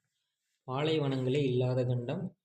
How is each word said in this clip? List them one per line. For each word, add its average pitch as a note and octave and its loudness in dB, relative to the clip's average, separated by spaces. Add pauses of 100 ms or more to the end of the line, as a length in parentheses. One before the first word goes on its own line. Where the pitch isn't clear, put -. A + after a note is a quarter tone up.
(680)
பாலைவனங்களே C#3 0
இல்லாத B2 2
கண்டம் B2 -2 (220)